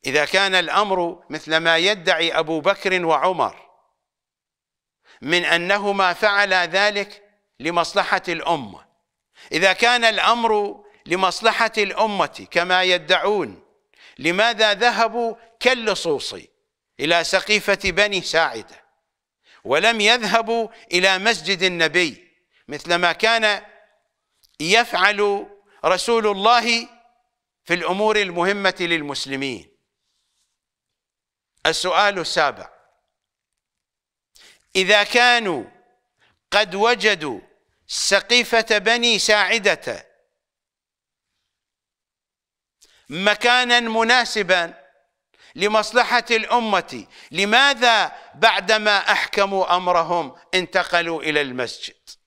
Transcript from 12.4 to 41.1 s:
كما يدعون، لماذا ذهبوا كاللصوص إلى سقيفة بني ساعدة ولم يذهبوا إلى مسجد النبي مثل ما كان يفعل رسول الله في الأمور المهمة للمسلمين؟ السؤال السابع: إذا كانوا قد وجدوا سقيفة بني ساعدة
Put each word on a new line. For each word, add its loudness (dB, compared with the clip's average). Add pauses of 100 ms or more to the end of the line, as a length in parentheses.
كما 0
يدعون، -2 (540)
لماذا 0
ذهبوا 0 (240)
كاللصوص -2 (640)
إلى 0
سقيفة 0
بني 0
ساعدة -4 (800)
ولم 0
يذهبوا 0 (220)
إلى 2
مسجد -2
النبي -2 (360)
مثل -6
ما 0
كان -2 (960)
يفعل 0 (380)
رسول 0
الله 0 (760)
في -4
الأمور 0
المهمة -2
للمسلمين؟ -6 (1900)
السؤال 0
السابع: -4 (2000)
إذا 8
كانوا 2 (880)
قد 0
وجدوا 0 (460)
سقيفة 0
بني 0
ساعدة 0 (3000)